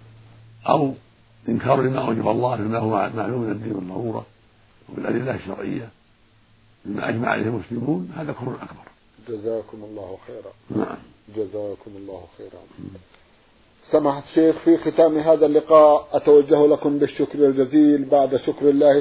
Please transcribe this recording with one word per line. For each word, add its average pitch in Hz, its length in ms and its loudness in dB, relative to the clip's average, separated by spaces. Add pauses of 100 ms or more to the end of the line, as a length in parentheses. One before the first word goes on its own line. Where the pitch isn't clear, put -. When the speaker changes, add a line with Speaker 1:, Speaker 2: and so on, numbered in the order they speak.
(680)
Speaker 1:
أو 135 260 0 (540)
إنكار 127 340 0
لما 131 240 -2
أوجب 113 220 -2
الله 117 280 -2
مما 110 220 -4
هو 110 120 -2
معلوم 104 500 -4
من 110 120 -4
الدين 110 200 -8
بالضرورة 104 540 -8 (600)
وبالأدلة 117 460 -6
الشرعية 98 540 -10 (1000)
مما - 220 -6
أجمع 117 200 -4
عليه 107 180 -2
المسلمون، 120 680 -6
هذا 156 160 -10
كفر 123 220 -10
أكبر. - 340 -20 (400)
Speaker 2:
جزاكم 110 560 -10
الله 101 420 -14
خيرا. 104 260 -18 (320)
Speaker 1:
نعم. - 120 -10 (400)
Speaker 2:
جزاكم 104 600 -10
الله 95 300 -16 (120)
خيرا. 98 220 -20 (180)
Speaker 1:
مم. 92 60 -16 (1080)
Speaker 2:
سماحة 143 400 0
الشيخ، 160 280 2
في 165 180 4
ختام 160 420 2
هذا 156 280 4
اللقاء 151 680 4
أتوجه 147 540 4
لكم 143 320 0
بالشكر 143 400 -4
الجزيل 139 680 4
بعد 135 320 2
شكر 143 320 0
الله 143 320 6